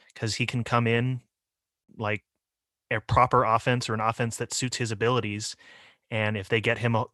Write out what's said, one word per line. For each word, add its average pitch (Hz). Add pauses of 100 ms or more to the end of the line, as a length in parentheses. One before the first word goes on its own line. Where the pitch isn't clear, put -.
(140)
'cause 110
he 120
can 120
come 120
in, 123 (800)
like, 107 (680)
a 113
proper 123
offense 120
or 110
an 110
offense 113
that -
suits -
his 113
abilities. 110 (560)
And 107
if 98
they 113
get 113
him, 117 (180)